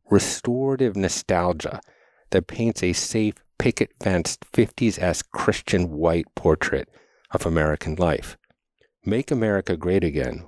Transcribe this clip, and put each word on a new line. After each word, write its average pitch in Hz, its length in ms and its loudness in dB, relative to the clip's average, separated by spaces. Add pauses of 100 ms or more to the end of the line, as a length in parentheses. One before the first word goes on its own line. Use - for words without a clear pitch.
restorative 127 840 2
nostalgia 90 840 0 (480)
that 92 180 2
paints 113 340 -2
a 90 120 2
safe, 107 420 -2 (240)
picket-fenced, - 840 -2
fifties-esque 98 840 0
Christian - 600 0
white 82 420 0
portrait - 540 0 (440)
of - 140 -2
American 78 500 0
life. 82 420 -2 (640)
"Make 110 280 -2
America 104 440 0
Great 87 280 0
Again" 73 440 -4